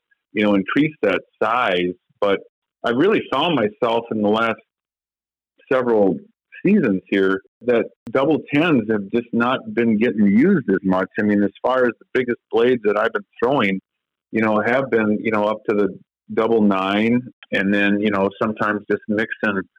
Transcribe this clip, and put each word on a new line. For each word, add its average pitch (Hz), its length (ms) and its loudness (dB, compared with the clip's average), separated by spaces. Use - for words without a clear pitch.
you 107 100 -2
know, 104 120 2
increase 143 480 0
that 92 180 0
size. 107 500 0
But 98 200 0
I 120 80 -2
really 160 300 2
found 151 260 -2
myself 113 540 0
in 110 120 -4
the 101 60 2
last 113 320 0
several 113 460 2
seasons 151 440 2
here 95 340 0
that 117 220 0
double 135 280 0
tens 147 360 2
have 104 220 -4
just 117 200 -2
not 117 420 -2
been 113 240 0
getting 110 280 0
used 127 440 2
as 95 120 2
much. 95 260 0
I 107 60 -2
mean, 104 180 2
as 98 100 -2
far 127 220 0
as 120 140 2
the - 160 -20
biggest 123 240 -2
blades 120 340 2
that 104 120 0
I've 110 160 0
been 104 140 -6
throwing, 113 380 0
you 113 100 -2
know, 107 240 2
have 131 260 0
been, 107 300 0
you 113 100 -4
know, 107 140 0
up 107 140 -2
to 113 60 0
the 101 240 -2
double 113 300 2
nine, 104 580 2
and 101 200 0
then, 101 280 0
you 107 100 0
know, 98 180 0
sometimes 107 480 -2
just 104 180 -2
mixing, 104 540 -4